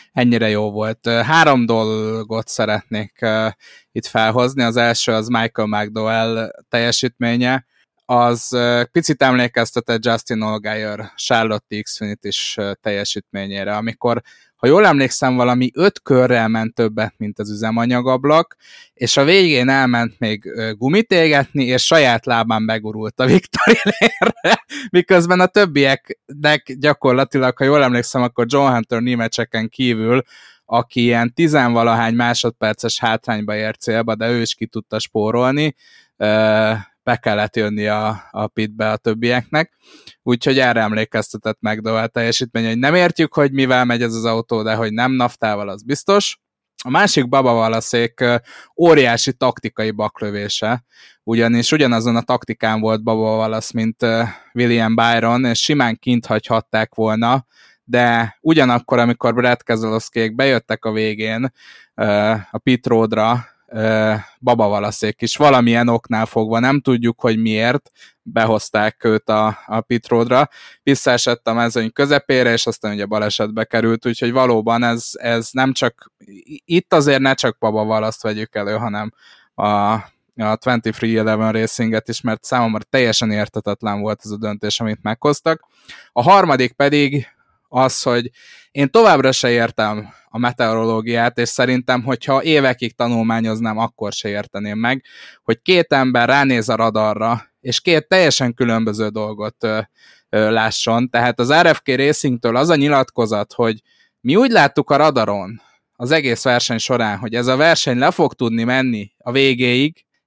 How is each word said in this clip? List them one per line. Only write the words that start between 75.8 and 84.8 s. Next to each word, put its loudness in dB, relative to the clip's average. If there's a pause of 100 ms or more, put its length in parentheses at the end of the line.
i-, -20
itt 0
azért 4
ne 2
csak -2
babavalaszt -2
vegyük -6
elő, -4
hanem -6 (400)
a, 0 (420)
a -2
twenty-three -2
eleven 0
Racinget -2
is, -8
mert -6
számomra -2
teljesen 0
érthetetlen -6
volt -6
ez -12
a -8
döntés, -6
amit -4